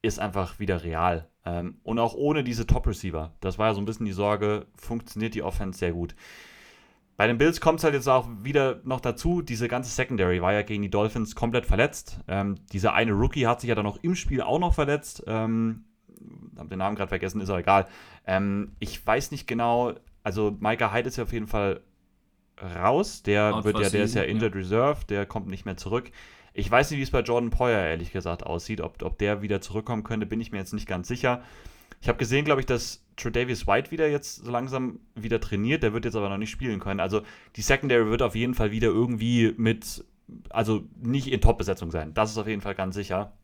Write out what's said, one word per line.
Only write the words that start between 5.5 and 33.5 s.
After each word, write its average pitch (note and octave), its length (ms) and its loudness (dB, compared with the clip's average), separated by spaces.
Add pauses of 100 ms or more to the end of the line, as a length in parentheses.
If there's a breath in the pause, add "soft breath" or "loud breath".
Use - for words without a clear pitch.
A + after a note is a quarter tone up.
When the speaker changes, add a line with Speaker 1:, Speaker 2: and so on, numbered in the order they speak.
Speaker 1:
sehr F2 140 0
gut. E2+ 220 -4 (1040 loud breath)
Bei G#2 80 6
den A#2 120 4
Bills D#3+ 240 4
kommt's D#3+ 200 4
halt D#3 120 4
jetzt C3 140 0
auch B2+ 200 4 (140)
wieder C3+ 420 2
noch C3 160 -2
dazu, E3 400 0
diese A#2+ 280 -4
ganze B2 220 -4
Secondary F#2 520 2
war F#2 100 4
ja G#2 80 4
gegen G#2 220 -4
die G2 80 -2
Dolphins G#2+ 440 0
komplett A#2 300 0
verletzt. - 640 0
Ähm, G2 280 -2 (160)
dieser G2 200 2
eine A2+ 200 4
Rookie A#2 340 2
hat A#2+ 160 2
sich A#2+ 60 -6
ja A#2 60 4
dann G#2 120 0
noch G#2 160 -4
im F3 140 2
Spiel C3+ 260 -2
auch - 160 0
noch F3 160 2
verletzt. D3 520 -2
Ähm, A2+ 580 0 (720)
hab D#2 100 -14
den F#2 100 -8
Namen G2 180 -2
grad G2 120 -4
vergessen, F#2+ 320 -4
ist F#2+ 80 -6
auch G2 100 0
egal. F#2+ 280 6 (400 loud breath)
Ähm, G2 540 0
ich - 260 -8
weiß A#2+ 240 2
nicht C#3+ 160 -10
genau, A#2+ 480 0 (300)
also G#2 360 0
Micah A2 320 0
Hyde A#2+ 160 0
ist - 80 -8
ja A#2+ 80 -4
auf - 80 -8
jeden A2+ 140 -4
Fall G2+ 340 0 (800)
raus. G2 600 0
Der G#2 320 4
Speaker 2:
Out G#2+ 100 -4
Speaker 1:
wird G#2 120 2
Speaker 2:
for G#2+ 60 2
Speaker 1:
ja, G2 60 4
der G#2 160 2
ist A2+ 100 0
ja G#2+ 60 2
Speaker 2:
season, C2+ 80 0
ja. G2+ 80 0
Speaker 1:
Injured A2 180 0
Reserve, G#2+ 520 0
der G2+ 180 -2
kommt G2 220 -8
nicht F#2+ 180 -8
mehr F#2+ 140 -6
zurück. A#2 320 -4 (420 loud breath)
Ich G2 180 -2
weiß C#3 200 6
nicht, D3 80 -2
wie C3+ 40 -2
es C3 80 -4
bei C3 100 2
Jordan A#2+ 300 0
Poyer A#2 360 4
ehrlich E2 260 -4
gesagt F2 320 -4
aussieht, F2 380 -4
ob, - 200 -8
ob - 160 -6
der G2+ 220 2
wieder G2+ 220 -2
zurückkommen G#2+ 420 -6
könnte, G#2+ 220 -4
bin A2+ 140 -4
ich A2+ 120 -8
mir G#2 60 -6
jetzt F#2+ 160 -8
nicht G#2 140 -6
ganz F2+ 200 -4
sicher. B2 340 0 (580 loud breath)
Ich - 80 -2
hab A#2+ 100 2
gesehen, C3 260 2
glaub D3 140 4
ich, C3 80 -2
dass - 380 -2 (140)
Tre'Davious A#2+ 480 -2